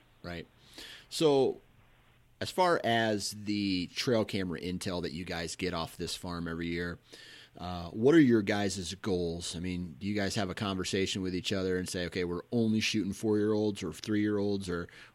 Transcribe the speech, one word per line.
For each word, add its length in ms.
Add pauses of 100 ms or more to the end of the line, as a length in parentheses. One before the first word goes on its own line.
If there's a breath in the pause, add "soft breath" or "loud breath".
(220)
Right. 240 (600 soft breath)
So 500 (840)
as 100
far 320
as 600
the 500
trail 300
camera 360
intel 420
that 100
you 120
guys 300
get 200
off 220
this 200
farm 320
every 200
year, 300 (600 soft breath)
uh, 300
what 240
are 60
your 220
guys' 600
goals? 520
I 60
mean, 400
do 60
you 80
guys 200
have 160
a 40
conversation 680
with 120
each 180
other 240
and 120
say, 180
"Okay, 180
we're 260
only 300
shooting 320
four-year-olds 720
or 100
three-year-olds, 800
or, 180 (260 soft breath)